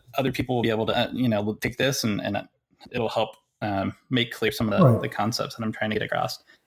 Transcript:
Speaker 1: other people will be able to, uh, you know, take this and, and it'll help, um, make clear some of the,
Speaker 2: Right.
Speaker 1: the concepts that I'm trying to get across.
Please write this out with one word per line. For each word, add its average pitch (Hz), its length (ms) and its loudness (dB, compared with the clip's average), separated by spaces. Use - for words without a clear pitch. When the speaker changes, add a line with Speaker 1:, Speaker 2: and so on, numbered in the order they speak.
Speaker 1:
other 131 140 0
people 127 240 -2
will 117 60 0
be 113 80 2
able 110 160 0
to, - 100 0
uh, 120 160 0
you 123 160 0
know, 107 320 0
take 120 160 -4
this 135 260 0
and, 107 180 0
and 104 280 -4
it'll 117 180 -2
help, - 280 -2
um, 98 320 -2
make 123 220 2
clear 107 180 0
some 110 220 0
of 143 60 2
the, 185 60 8
Speaker 2:
Right. 117 180 6
Speaker 1:
the 123 60 -2
concepts - 460 -4
that 117 100 -10
I'm 110 80 -4
trying 107 180 -4
to 107 60 -2
get 107 60 -2
across. - 400 -4